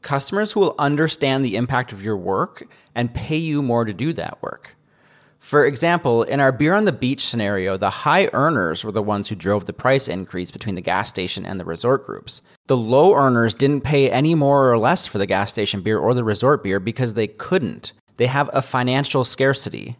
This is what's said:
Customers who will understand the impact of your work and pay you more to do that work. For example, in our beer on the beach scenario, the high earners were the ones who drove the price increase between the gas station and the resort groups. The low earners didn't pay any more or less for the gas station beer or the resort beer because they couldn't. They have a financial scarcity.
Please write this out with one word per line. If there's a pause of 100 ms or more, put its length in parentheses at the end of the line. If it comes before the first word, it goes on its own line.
Customers
who
will
understand
the
impact
of
your
work (280)
and
pay
you
more
to
do
that
work. (640)
For
example,
in
our
beer
on
the
beach
scenario,
the
high
earners
were
the
ones
who
drove
the
price
increase
between
the
gas
station
and
the
resort
groups. (260)
The
low
earners
didn't
pay
any
more
or
less
for
the
gas
station
beer
or
the
resort
beer
because
they
couldn't. (240)
They
have
a
financial
scarcity.